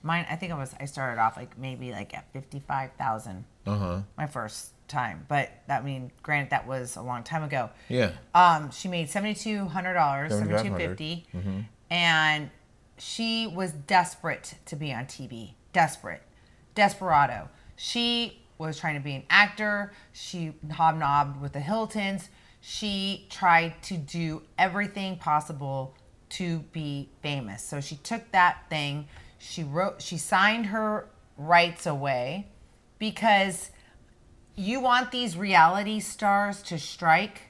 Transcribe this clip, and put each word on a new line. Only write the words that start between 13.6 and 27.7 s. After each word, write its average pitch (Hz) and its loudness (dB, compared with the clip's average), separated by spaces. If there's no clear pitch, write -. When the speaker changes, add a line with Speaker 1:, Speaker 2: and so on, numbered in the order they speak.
Speaker 1:
desperate 170 -2
to - -12
be 147 -6
on 123 -8
T 131 -14
V. 113 -14
Desperate. 151 0
Desperado. 147 4
She 233 -2
was 156 -6
trying 156 -2
to 143 -4
be 139 -6
an 135 -8
actor. 202 2
She 165 -8
hobnobbed 147 4
with 143 -6
the 139 -6
Hiltons. 202 -2
She 196 -4
tried 165 4
to 190 -6
do 156 -4
everything 190 0
possible 143 -4
to 170 -4
be 143 -6
famous. 127 -6
So 143 -6